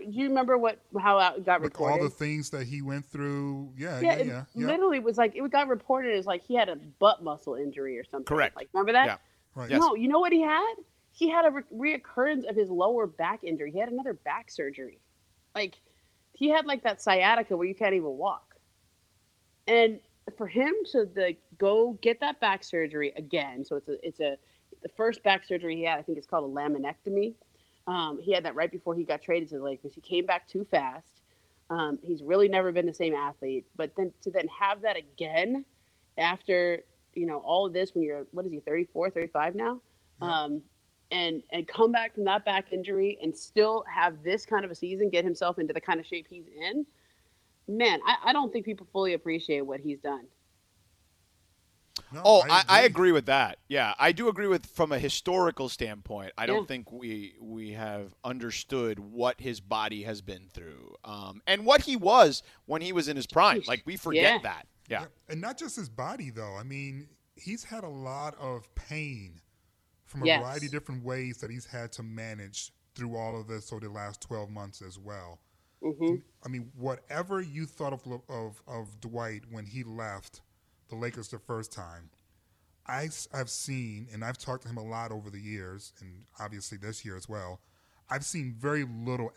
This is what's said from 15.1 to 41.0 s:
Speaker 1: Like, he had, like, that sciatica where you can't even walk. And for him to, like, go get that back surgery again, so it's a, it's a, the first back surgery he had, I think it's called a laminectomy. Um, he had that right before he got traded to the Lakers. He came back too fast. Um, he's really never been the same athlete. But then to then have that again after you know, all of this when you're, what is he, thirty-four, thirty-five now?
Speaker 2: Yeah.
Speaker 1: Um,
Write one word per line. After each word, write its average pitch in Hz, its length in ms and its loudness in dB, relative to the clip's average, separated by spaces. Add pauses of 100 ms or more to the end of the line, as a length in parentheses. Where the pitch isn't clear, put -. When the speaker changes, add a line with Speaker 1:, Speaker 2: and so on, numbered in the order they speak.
Speaker 1:
Like, 202 200 -4 (580)
he 285 160 0
had, 302 180 4
like, 277 180 -2
that 208 180 0
sciatica 202 540 4
where 175 100 0
you 190 80 -4
can't 196 200 2
even 156 220 0
walk. 165 380 -6 (1120)
And 226 300 6 (380)
for 214 100 -6
him 240 260 2 (200)
to, 220 240 4
like, 180 240 0 (180)
go 214 440 4
get 233 180 4
that 294 200 -2
back 196 240 0
surgery 151 520 -2
again, 139 480 -4
so 147 120 -6
it's 139 120 -8
a, - 180 -6
it's 165 140 -10
a, 143 160 0 (460)
the 165 140 -12
first 226 260 0
back 190 220 4
surgery 170 320 -2
he 165 80 -2
had, 160 140 2
I 151 40 -8
think 160 160 -6
it's 143 80 -14
called 151 240 -2
a - 20 -8
laminectomy. 151 840 -2 (540)
Um, 165 320 -2
he 175 120 0
had 180 120 4
that 139 120 -4
right 170 140 2
before 170 260 -4
he 170 80 -2
got 147 180 -2
traded 170 280 0
to 151 80 -8
the 135 60 -6
Lakers. 139 300 -8
He 165 60 -18
came 175 260 0
back - 220 0
too 202 220 -4
fast. 139 500 0 (500)
Um, 156 320 -2
he's 165 200 -4
really 190 260 6
never 185 240 2
been 175 140 2
the 165 80 -2
same 165 200 0
athlete. 139 500 -4 (120)
But 156 200 -4
then 185 160 -2 (100)
to 196 100 -4
then 170 160 0
have 202 340 0
that 208 140 2
again 175 680 -2 (540)
after 175 600 2 (360)
you 175 100 -2
know, 151 120 -4
all 175 280 2
of 180 60 -4
this 185 220 -2
when 170 100 2
you're, 147 280 -4
what 180 140 -6
is 175 60 -6
he, 147 80 -8
thirty-four, 170 500 -2
thirty-five 165 440 -2
now? 233 260 -4 (420)
Speaker 2:
Yeah. 165 220 0
Speaker 1:
Um, 147 180 -4 (500)